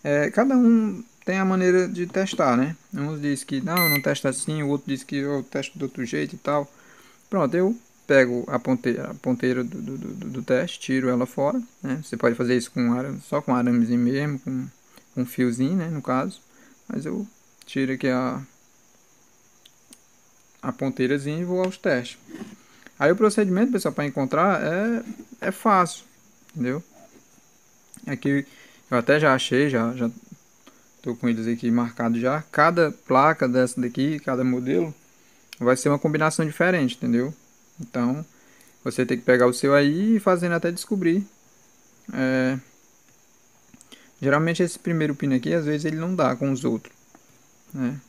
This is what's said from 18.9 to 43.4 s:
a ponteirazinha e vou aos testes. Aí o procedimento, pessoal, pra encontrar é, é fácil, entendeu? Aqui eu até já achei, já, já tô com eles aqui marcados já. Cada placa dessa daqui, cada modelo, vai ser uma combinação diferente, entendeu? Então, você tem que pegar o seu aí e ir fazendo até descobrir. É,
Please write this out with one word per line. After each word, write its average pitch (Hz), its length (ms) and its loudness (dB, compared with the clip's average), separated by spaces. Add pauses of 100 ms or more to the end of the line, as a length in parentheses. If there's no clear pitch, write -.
a 131 100 -4
ponteirazinha 139 680 -2
e 180 40 -4
vou 180 180 -2
aos 185 160 -4
testes. 127 400 -2 (800)
Aí 143 120 4
o 185 60 4
procedimento, 208 560 2
pessoal, 180 220 -2
pra 147 120 -2
encontrar 151 560 0
é, 220 420 -2 (360)
é 190 100 -4
fácil, 190 540 2 (500)
entendeu? 135 280 -4 (1200)
Aqui 139 400 -2 (440)
eu 123 80 2
até 139 200 4
já 147 160 4
achei, 131 340 2
já, 117 260 0
já 120 160 -2 (920)
tô 120 140 -6
com 120 120 -2
eles 113 180 -2
aqui 117 240 -2
marcados 117 500 0
já. 139 220 0 (100)
Cada 160 400 4
placa 139 560 2
dessa 127 320 2
daqui, 135 400 -2
cada 127 240 -2
modelo, 135 500 0 (640)
vai 123 180 4
ser 147 120 -2
uma 143 100 2
combinação 156 480 0
diferente, 165 500 0
entendeu? 123 380 -2 (460)
Então, 127 440 -4 (580)
você 127 220 -2
tem 127 140 0
que - 60 -12
pegar 123 220 6
o 123 60 4
seu 139 220 2
aí 143 160 6
e 208 260 2
ir 196 40 2
fazendo 175 340 2
até 170 160 0
descobrir. 180 560 0 (840)
É, 131 460 0 (1600)